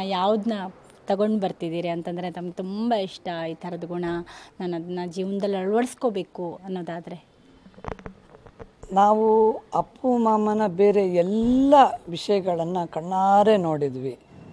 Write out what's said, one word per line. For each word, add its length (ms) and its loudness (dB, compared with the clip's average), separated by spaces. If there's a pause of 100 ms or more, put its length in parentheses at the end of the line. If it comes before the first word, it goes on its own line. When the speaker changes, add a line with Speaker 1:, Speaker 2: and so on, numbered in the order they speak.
Speaker 1:
ಯಾವ್ದನ್ನ 500 0 (540)
ತಗೊಂಡ್ 340 0
ಬರ್ತಿದ್ದೀರಿ 460 -4
ಅಂತಂದ್ರೆ 440 -6
ತಮ್ಗೆ 200 -10
ತುಂಬ 420 -4
ಇಷ್ಟ 360 -6 (200)
ಈ 40 -6
ಥರದ 300 -12
ಗುಣ, 220 -6 (540)
ನಾನು 160 -6
ಅದನ್ನ 300 -8
ಜೀವನದಲ್ಲಿ 520 -4
ಅಳವಡಿಸ್ಕೋಬೇಕು 1080 -4
ಅನ್ನೋದಾದ್ರೆ? 600 -10 (1700)
Speaker 2:
ನಾವು 640 4 (160)
ಅಪ್ಪು 440 -2
ಮಾಮನ 500 2
ಬೇರೆ 400 4
ಎಲ್ಲ 680 2 (360)
ವಿಷಯಗಳನ್ನ 760 -2
ಕಣ್ಣಾರೆ 720 4
ನೋಡಿದ್ವಿ. 640 -2 (340)